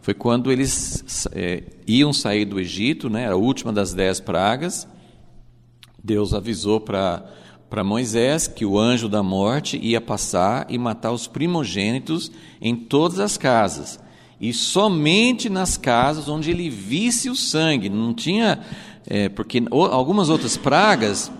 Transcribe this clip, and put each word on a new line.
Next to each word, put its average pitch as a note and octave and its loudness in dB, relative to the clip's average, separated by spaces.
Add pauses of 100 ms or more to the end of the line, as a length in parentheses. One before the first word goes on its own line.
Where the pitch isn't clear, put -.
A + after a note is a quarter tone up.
Foi G2+ -2
quando A#2+ 0
eles, - -2
é, F2+ -4 (220)
iam C#3 4
sair G#2 0
do G2 -4
Egito, G#2+ -4
né? A2 -2
Era G#2 0
a F2+ 2
última A#2 0
das G2 0
dez F#2 0
pragas. G#2+ -2 (1120)
Deus G#2 0
avisou G#2+ 0
pra, F#2+ -2 (440)
pra G#2 -2
Moisés A#2 0
que - -6
o G2+ 2
anjo A2+ 2
da G#2 2
morte G2+ 0
ia A2+ 0
passar G#2 0
e B2 -4
matar A#2 -2
os A#2 -6
primogênitos C3+ -2 (300)
em A#2 0
todas D#3 2
as G3+ 0
casas. G#2 0 (400)
E A#2+ -4
somente G3+ 2
nas F#3 -2
casas C#3 2
onde D#3 -2
ele F3 -2
visse D#3 -2
o B3 -6
sangue. D#3 0
Não A2+ 0
tinha, F#3+ 0 (440)
é, G2+ 0
porque G#2+ -2
o-, D3 4
algumas D3+ 2
outras C#3 2
pragas C#3+ 2 (100)